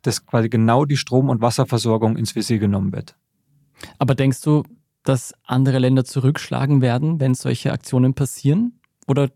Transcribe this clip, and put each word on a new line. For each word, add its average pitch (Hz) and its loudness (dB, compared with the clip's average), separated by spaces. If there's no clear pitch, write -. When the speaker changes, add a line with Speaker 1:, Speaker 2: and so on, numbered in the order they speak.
Speaker 1:
dass - -4
quasi 113 0
genau 117 2
die 143 0
Strom- 131 0
und 117 0
Wasserversorgung 113 0
ins 113 -4
Visier 113 0
genommen 98 0
wird. - -10
Speaker 2:
Aber 135 2
denkst 135 0
du, 151 0
dass 131 -2
andere 131 0
Länder 127 2
zurückschlagen 135 0
werden, 135 0
wenn 131 0
solche 127 -4
Aktionen 127 0
passieren? 160 -2
Oder 139 0